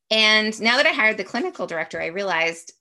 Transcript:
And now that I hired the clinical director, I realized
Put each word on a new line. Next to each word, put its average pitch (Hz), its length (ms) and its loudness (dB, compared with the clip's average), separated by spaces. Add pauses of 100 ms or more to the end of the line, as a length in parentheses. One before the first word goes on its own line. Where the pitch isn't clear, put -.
And 214 500 4
now 233 180 2
that 294 100 4
I 339 40 4
hired 220 260 0
the 196 60 -6
clinical 247 440 -6
director, 160 340 -6
I 165 60 -4
realized 165 720 -2